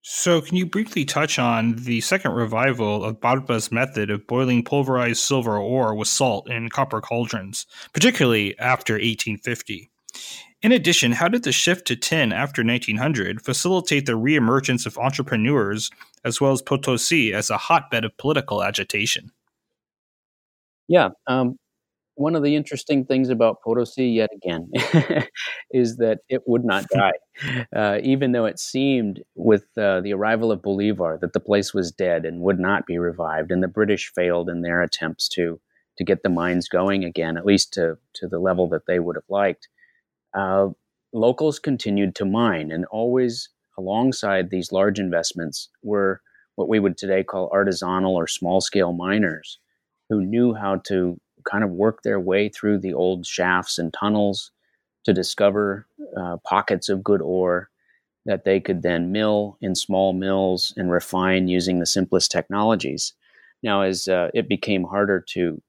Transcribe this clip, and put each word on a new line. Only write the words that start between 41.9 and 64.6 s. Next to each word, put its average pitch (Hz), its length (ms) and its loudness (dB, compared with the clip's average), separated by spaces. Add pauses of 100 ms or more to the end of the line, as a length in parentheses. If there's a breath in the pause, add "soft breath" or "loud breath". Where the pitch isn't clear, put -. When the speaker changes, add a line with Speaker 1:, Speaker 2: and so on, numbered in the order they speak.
Speaker 2:
to 101 100 -4
mine, 95 460 0
and 85 140 -4
always 120 640 -2 (280)
alongside 98 720 0
these 92 220 -4
large 98 280 2
investments 85 680 -4 (140)
were 101 360 0 (360 soft breath)
what 95 120 -2
we 107 120 4
would 98 180 2
today 95 260 0
call 92 280 -4
artisanal 92 640 0
or 85 100 0
small-scale 90 680 0
miners 87 680 -2 (500)
who 104 160 0
knew 117 300 2
how 98 220 -2
to 90 420 -2 (300)
kind 104 140 -2
of 101 60 -2
work 104 320 0
their 104 180 -2
way 95 300 0
through 104 280 0
the 95 160 -4
old 90 320 0
shafts 90 520 0
and 85 160 -4
tunnels 104 580 0 (540)
to 107 80 4
discover, 101 720 0 (300)
uh, 87 180 -6 (100)
pockets 95 440 0
of 95 140 -2
good 101 180 2
ore 90 480 -2 (560)
that 101 180 -2
they 98 160 4
could 92 220 -2
then 87 320 0
mill 104 480 0
in 95 120 -2
small 95 380 2
mills 92 640 0
and 92 160 -2
refine 92 560 2
using 90 320 2
the 85 60 0
simplest 92 460 2
technologies. 92 840 -2 (500 soft breath)
Now, 101 180 2
as, 95 280 -2
uh, 90 240 2
it 110 160 -2
became 98 340 0